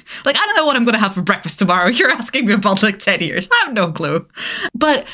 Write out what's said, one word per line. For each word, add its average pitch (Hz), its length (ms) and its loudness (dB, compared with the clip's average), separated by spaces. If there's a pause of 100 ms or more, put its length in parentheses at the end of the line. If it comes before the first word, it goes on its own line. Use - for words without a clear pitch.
(140)
<laughs> - 120 -10
Like, 277 100 0
I 415 100 0
don't 415 120 -2
know 311 80 4
what 277 100 2
I'm 233 100 2
gonna 226 140 2
have 196 140 0
for 180 100 -4
breakfast - 360 -2
tomorrow. 180 280 4
<laughs> 240 120 2
You're 269 120 4
asking 240 340 -2
me 202 80 2
about, 196 300 0
like, 208 160 0
ten 185 220 0
years. 175 280 -4
I 466 160 2
have 285 80 -6
no 180 180 0
clue. 156 360 -4 (480)
But 269 380 0